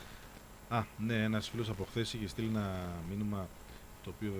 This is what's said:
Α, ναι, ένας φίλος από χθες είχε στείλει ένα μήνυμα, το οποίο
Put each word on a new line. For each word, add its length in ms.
Α, 140
ναι, 260
ένας 260
φίλος 200
από 200
χθες 240
είχε 140
στείλει 200
ένα 420
μήνυμα, 380
το 120
οποίο 240